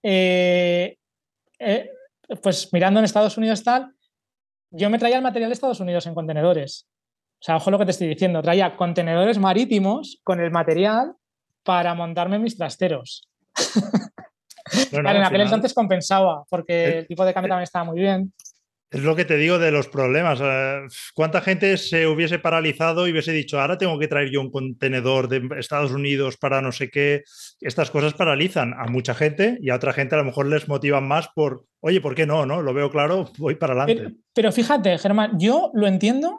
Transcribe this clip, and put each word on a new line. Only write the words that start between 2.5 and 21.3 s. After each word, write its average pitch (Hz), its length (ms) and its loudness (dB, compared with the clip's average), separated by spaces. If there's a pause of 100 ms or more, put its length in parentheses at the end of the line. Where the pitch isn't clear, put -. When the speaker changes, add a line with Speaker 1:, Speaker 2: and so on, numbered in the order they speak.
Speaker 1:
mirando 185 280 4
en 220 40 4
Estados 208 320 2
Unidos 220 260 0
tal, 262 300 0 (760)
yo 190 200 0
me 226 80 2
traía 233 180 2
el 254 60 0
material 233 280 -2
de 254 40 -2
Estados 240 260 -4
Unidos 175 260 -2
en 165 80 -10
contenedores. 156 720 -2 (520)
O - 40 -20
sea, 165 120 0
ojo 160 140 0
lo 196 80 4
que 202 60 4
te 185 60 0
estoy 180 180 -2
diciendo. 165 340 0
Traía 175 340 2
contenedores 175 640 2
marítimos 202 840 2
con 175 160 0
el 170 100 0
material 185 640 2 (500)
para 175 320 2
montarme 170 440 -2
mis 226 180 -2
trasteros. 156 720 -4 (260)
<laughs> - 600 -2 (580)
Speaker 2:
No, - 80 2
no, 262 80 2 (140)
Speaker 1:
Claro, 147 80 2
en 202 60 4
Speaker 2:
al 196 80 4
Speaker 1:
aquel 185 80 2
Speaker 2:
final 202 160 4
Speaker 1:
entonces 220 260 0
compensaba, 185 720 2
porque 170 360 -2
Speaker 2:
Eh, 165 160 0
Speaker 1:
el 160 60 -12
tipo 175 180 -2
de 185 100 2
cambio 190 140 -2
Speaker 2:
eh, - 20 -2
Speaker 1:
también 180 140 -2
estaba 175 200 -6
muy 170 160 -4
bien. 190 320 0 (580)
Speaker 2:
es 139 120 -6
lo 156 120 2
que 165 120 0
te 156 100 2
digo 165 220 2
de 165 120 2
los 147 180 0
problemas. 139 540 0
Eh, 135 380 -2 (340)
¿cuánta 160 280 0